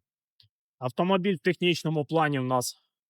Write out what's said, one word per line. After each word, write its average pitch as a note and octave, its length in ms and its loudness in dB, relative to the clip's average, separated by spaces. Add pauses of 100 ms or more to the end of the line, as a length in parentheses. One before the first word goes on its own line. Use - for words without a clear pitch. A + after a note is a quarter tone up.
(800)
Автомобіль F3+ 560 0
в - 40 -10
технічному D#3+ 680 -2
плані D3+ 340 0
у B2+ 40 -2
нас B2+ 320 -2 (340)